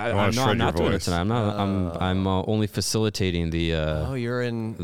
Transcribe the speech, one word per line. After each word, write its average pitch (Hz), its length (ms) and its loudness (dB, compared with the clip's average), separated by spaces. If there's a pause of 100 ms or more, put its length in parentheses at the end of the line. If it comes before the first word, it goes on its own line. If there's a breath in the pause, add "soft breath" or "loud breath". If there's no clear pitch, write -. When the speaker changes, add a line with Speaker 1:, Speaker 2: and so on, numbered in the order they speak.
(120)
Speaker 1:
I - 20 0
wanna 98 60 2
Speaker 2:
I'm 101 80 4
not, 92 60 2
Speaker 1:
shred 123 100 0
Speaker 2:
I'm 131 40 4
Speaker 1:
your 113 200 2
Speaker 2:
not 82 100 0
doing 85 100 2
it - 60 2
Speaker 1:
voice. 95 120 -2
Speaker 2:
tonight. 87 140 0
I'm 90 80 0
not. 104 320 0
I'm, 98 280 0
Speaker 3:
Oh. 85 120 -6
Speaker 2:
I'm, 92 260 0
uh, 95 180 2
only 107 240 0
facilitating 92 800 0
the, 82 240 0
uh, 78 380 0
Speaker 3:
Oh, - 20 -4
you're 123 300 -4
in 113 400 -4